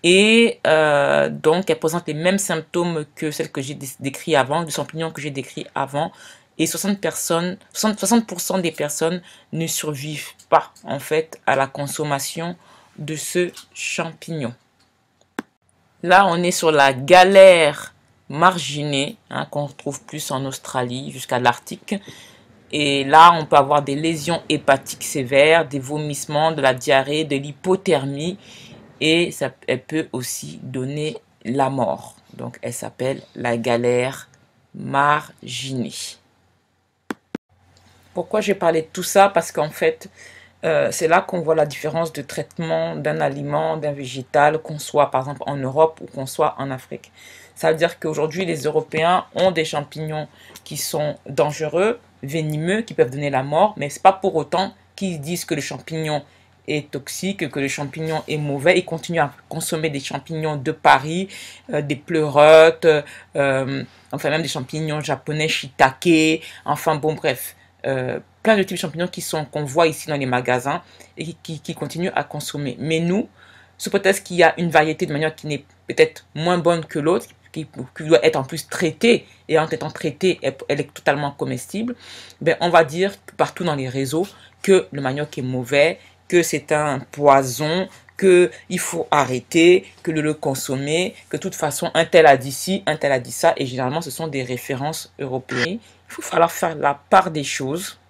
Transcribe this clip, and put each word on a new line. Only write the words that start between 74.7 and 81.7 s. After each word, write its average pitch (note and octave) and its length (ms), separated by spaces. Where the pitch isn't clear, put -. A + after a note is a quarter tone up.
de D3+ 60
manioc D#3 220
qui - 120
n'est D3 180
peut-être - 480
moins F3 240
bonne E3 260
que - 140
l'autre, E3+ 260
qui, D#3 120
qui D#3 80
doit D#3 220
être D#3+ 100
en C3+ 80
plus D3 240
traitée, G3 580
et D#3 100
en D#3 120
étant D#3 200
traitée, E3 540
elle, C3+ 140
elle C#3+ 140
est - 120
totalement C#3+ 380
comestible, F#3+ 640